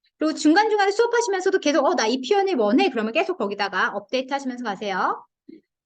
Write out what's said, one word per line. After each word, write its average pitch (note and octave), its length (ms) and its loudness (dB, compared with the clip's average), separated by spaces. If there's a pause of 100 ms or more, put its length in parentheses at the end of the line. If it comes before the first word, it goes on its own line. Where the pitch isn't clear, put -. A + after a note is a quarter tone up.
(180)
그리고 D#4 160 -2
중간중간에 G4+ 580 4
수업하시면서도 G4 680 0
계속, C#4+ 260 2
"어, F4 100 2
나 A#3+ 120 0
이 B3+ 200 -2
표현을 G4 280 2
원해." B3 340 4
그러면 A3+ 240 -4
계속 F4+ 240 -2
거기다가 G3+ 580 -2
업데이트 C4 380 -6
하시면서 B3+ 300 -6
가세요. G3+ 640 -4 (600)